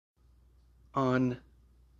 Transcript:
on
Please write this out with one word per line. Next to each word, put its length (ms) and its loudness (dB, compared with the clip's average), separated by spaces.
on 440 0